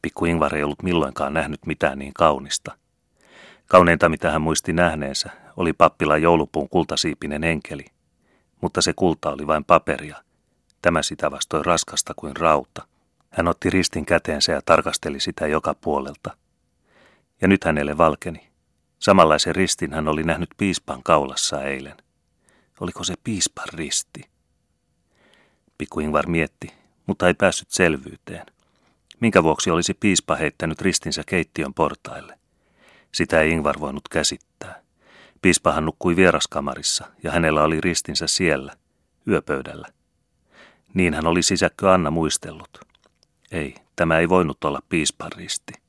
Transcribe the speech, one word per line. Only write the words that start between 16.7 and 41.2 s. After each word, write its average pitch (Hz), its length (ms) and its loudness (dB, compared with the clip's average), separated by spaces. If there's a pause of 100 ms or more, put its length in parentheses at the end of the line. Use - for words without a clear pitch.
Ja 95 80 2
nyt 98 160 4
hänelle 73 340 -2
valkeni. 80 500 0 (500)
Samanlaisen 82 560 4
ristin 87 380 -2
hän 78 160 -4
oli 78 140 -2
nähnyt 82 340 -2
piispan 82 460 -4
kaulassa 71 600 0
eilen. 69 340 -8 (840)
Oliko - 240 -10
se 180 100 -6 (100)
piispan - 440 -6
risti? - 520 -8 (1600)
Pikku 78 220 -8
Ingvar 76 260 -2
mietti, 82 420 -4 (380)
mutta 90 220 2
ei 90 60 4
päässyt - 360 0
selvyyteen. - 760 -2 (760)
Minkä 101 220 6
vuoksi 80 280 2
olisi 85 240 0
piispa 92 400 0
heittänyt 80 460 -4
ristinsä 85 460 -4
keittiön 76 480 -4
portaille? - 640 -4 (760)
Sitä 80 260 2
ei 78 100 4
Ingvar 73 300 -2
voinut 71 280 -8
käsittää. - 720 -6 (600)
Piispahan 80 420 2
nukkui 85 320 0
vieraskamarissa, 76 880 -2 (160)
ja 80 80 -6
hänellä 78 320 2
oli 78 180 2
ristinsä 82 460 -4
siellä, 71 500 -2 (520)
yöpöydällä. 76 600 -4 (1080)
Niin 90 200 2
hän 80 120 -2